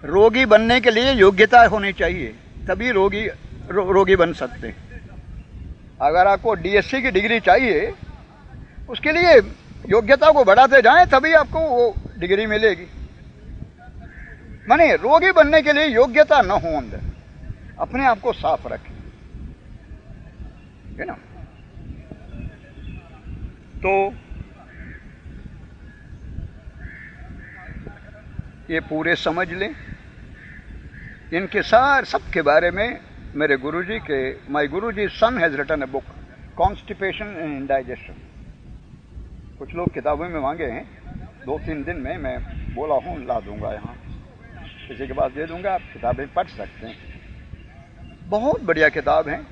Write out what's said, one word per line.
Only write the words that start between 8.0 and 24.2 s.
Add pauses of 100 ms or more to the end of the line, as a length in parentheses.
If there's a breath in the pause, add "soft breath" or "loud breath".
उसके
लिए (520)
योग्यता
को
बढ़ाते
जाएं,
तभी
आपको
वो (220)
डिग्री
मिलेगी। (1800)
माने
रोगी
बनने
के
लिए
योग्यता
न
हो
अंदर, (800)
अपने
आप
को
साफ
रखें, (2000)
है
ना? (2750)
तो (4000)